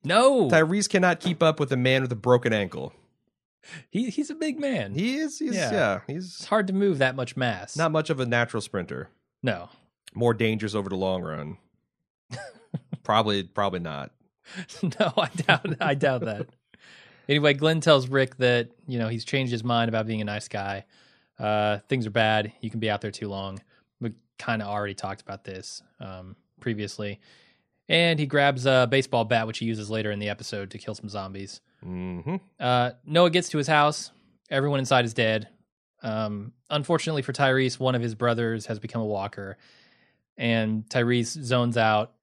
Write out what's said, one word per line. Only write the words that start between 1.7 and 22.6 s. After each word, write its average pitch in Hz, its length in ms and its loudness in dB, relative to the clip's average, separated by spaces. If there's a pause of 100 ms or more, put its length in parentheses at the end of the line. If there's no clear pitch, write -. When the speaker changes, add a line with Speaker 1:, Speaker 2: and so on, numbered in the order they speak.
Speaker 2:
a 131 40 0
man 131 260 4
with 127 100 -4
a 113 40 -2
broken 123 380 4
ankle. 90 400 -2 (960)
Speaker 1:
He, 233 200 -2
he's 294 200 -4
a 302 40 -8
big 311 240 -4
man. 175 360 -2
Speaker 2:
He 233 220 -2
is, 311 220 -6
he's, 262 160 -4
Speaker 1:
Yeah. 170 180 0
Speaker 2:
yeah, 120 340 2
he's 170 180 -8 (120)
Speaker 1:
It's - 100 -14
hard 208 220 2
to 190 40 -2
move 190 260 2
that 131 180 2
much 123 200 -6
mass. 110 400 -2
Speaker 2:
not 160 160 2
much 156 180 0
of 139 100 0
a 127 60 0
natural 120 360 2
sprinter. 87 460 -8 (340)
Speaker 1:
No. 90 260 -2 (460)
Speaker 2:
More 120 180 4
dangerous 110 420 0
over 101 140 -4
the 95 80 -4
long 92 260 -2
run. 78 360 -10 (720)
Speaker 1:
<laughs> - 60 -10 (680)
Speaker 2:
Probably, 107 400 2
probably 92 380 -4
not. 76 300 -10 (360)
Speaker 1:
<laughs> - 360 -12
No, 170 340 -2
I 170 120 0 (180)
doubt, - 200 2 (140)
I 147 140 2
doubt 135 280 0
that. 107 240 -6 (840)
Anyway, 147 260 4
Glenn 156 260 2
tells 139 280 6
Rick 131 300 0
that, 120 320 2 (160)
you 123 120 -4
know, 113 100 -2
he's 113 160 -6
changed 131 280 -2
his 113 120 -4
mind 117 240 2
about 110 180 -2
being 110 140 -4
a 104 40 -4
nice 104 240 -8
guy. 98 360 -6 (540)
Uh, 107 400 0 (100)
things 123 180 -2
are 107 40 -6
bad. 107 500 2